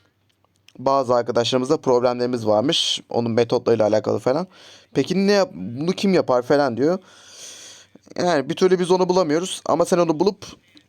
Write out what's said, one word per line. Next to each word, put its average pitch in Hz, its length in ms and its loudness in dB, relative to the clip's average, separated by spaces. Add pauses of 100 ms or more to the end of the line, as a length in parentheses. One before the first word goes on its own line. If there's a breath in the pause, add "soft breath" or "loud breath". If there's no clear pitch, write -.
(760 soft breath)
Bazı 131 380 0
arkadaşlarımızda 123 640 0
problemlerimiz 123 680 0
varmış. 110 640 0
Onun 117 220 -2
metotlarıyla 117 560 2
alakalı 107 320 0
falan. 147 280 -2 (460 loud breath)
Peki 180 340 0
ne 202 40 4
yap-, 196 220 0
bunu 117 380 -6
kim 196 220 0
yapar 131 280 2
falan 139 360 0
diyor. 160 220 0 (1160 loud breath)
Yani 151 320 0
bir 160 60 -6
türlü 185 240 4
biz 180 120 0
onu 180 180 2
bulamıyoruz. 180 560 0
Ama 160 200 2
sen 180 120 0
onu 165 220 2
bulup 190 260 -2 (440)